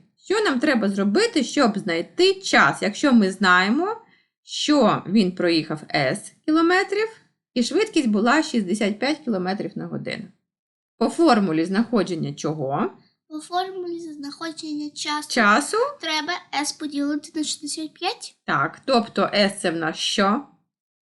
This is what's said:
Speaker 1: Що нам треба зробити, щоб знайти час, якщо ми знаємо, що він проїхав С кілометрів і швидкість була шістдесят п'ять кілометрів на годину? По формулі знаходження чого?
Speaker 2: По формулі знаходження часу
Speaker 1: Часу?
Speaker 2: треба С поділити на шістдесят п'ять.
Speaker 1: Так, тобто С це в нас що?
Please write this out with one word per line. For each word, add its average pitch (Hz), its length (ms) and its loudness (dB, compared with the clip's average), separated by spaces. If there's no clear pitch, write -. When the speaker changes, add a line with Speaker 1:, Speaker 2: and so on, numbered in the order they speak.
Speaker 1:
Що 415 160 0
нам 294 180 0
треба 240 300 2
зробити, 214 540 2
щоб 233 340 2
знайти 185 560 0
час, 214 480 2
якщо 214 320 2
ми 196 180 6
знаємо, 202 680 2
що 220 640 2
він 185 280 2
проїхав 160 460 0
С 147 360 -2
кілометрів 370 640 2
і 247 100 0
швидкість 320 440 0
була 240 360 2
шістдесят 214 560 -2
п'ять 294 180 -2
кілометрів 190 600 -4
на 165 100 -8
годину? 139 360 -10
По 226 120 0
формулі 196 560 2
знаходження 185 680 -2
чого? 156 580 -4
Speaker 2:
По 302 120 -12
формулі 349 600 -6
знаходження 302 880 -10
часу 302 420 -6
Speaker 1:
Часу? 233 460 2
Speaker 2:
треба 311 320 -4
С 294 100 -4
поділити 294 640 -6
на 302 80 -2
шістдесят 302 500 -8
п'ять. 427 420 -10
Speaker 1:
Так, 160 400 -2
тобто 208 480 0
С 202 160 2
це 180 100 0
в 165 40 -4
нас 165 220 -4
що? 208 440 0